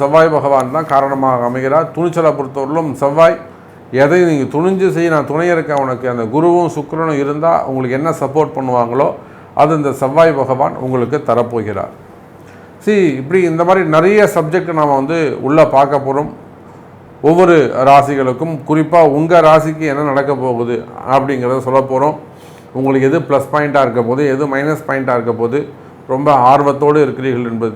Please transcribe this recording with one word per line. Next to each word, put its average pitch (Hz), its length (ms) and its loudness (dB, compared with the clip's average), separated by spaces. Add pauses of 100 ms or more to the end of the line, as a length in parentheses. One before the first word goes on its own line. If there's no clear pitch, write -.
செவ்வாய் 160 340 4
பகவான் 131 400 0
தான் 156 160 -6
காரணமாக 135 560 0
அமைகிறார். 135 480 -2
துணிச்சலை 165 400 0
பொறுத்தவரையிலும் 139 640 -6
செவ்வாய் 160 360 2 (640)
எதையும் 170 280 2
நீங்க 135 240 -2
துணிஞ்சு 190 400 0
செய்ய, 170 220 0
நான் 139 160 -4
துணை 170 200 0
இருக்கேன் 147 300 -2
உனக்கு, 127 300 -4
அந்த 117 120 -4 (100)
குருவும் 170 420 2
சுக்கிரனும் 156 460 -4
இருந்தா 151 300 0 (140)
உங்களுக்கு 131 320 -4
என்ன 160 120 -2 (120)
சப்போர்ட் 143 340 -2
பண்ணுவாங்களோ 123 520 0 (520)
அது 151 180 4
இந்த 143 100 -2 (100)
செவ்வாய் 147 400 2
பகவான் 131 340 -2 (100)
உங்களுக்கு 127 340 -2 (100)
தரப்போகிறார். 113 640 -4 (920)
See, 208 180 2 (180)
இப்படி 151 180 -2 (120)
இந்த 160 180 -2
மாதிரி 190 140 4 (140)
நிறைய 202 280 4 (100)
சப்ஜெக்ட் 165 460 -2
நாம 143 200 2
வந்து 156 180 -2 (300)
உள்ள 156 120 4 (160)
பார்க்க 139 300 2
போறோம். 139 240 -4 (1000)
ஒவ்வொரு 175 260 6 (340)
ராசிகளுக்கும், 139 640 2 (140)
குறிப்பா 156 320 2 (180)
உங்க 165 280 4
ராசிக்கு 156 460 2
என்ன 143 180 -4
நடக்க 139 220 0 (100)
போகுது 120 340 -2 (380)
அப்படிங்கிறத 135 540 0
சொல்ல 131 120 2 (120)
போறோம். 139 240 0 (640)
உங்களுக்கு 135 320 0
எது 160 80 0 (100)
பிளஸ் 135 260 0
பாயிண்டா 147 300 0
இருக்க 120 240 0
போகுது, 131 140 -2 (120)
எது 139 100 -2 (100)
மைனஸ் 147 340 -4
பாயிண்டா 135 280 -2
இருக்க 117 240 -2
போகுது, 117 200 -2 (520)
ரொம்ப 139 160 -2 (220)
ஆர்வத்தோடு 143 560 2
இருக்கிறீர்கள் 127 460 -4
என்பது 113 240 -6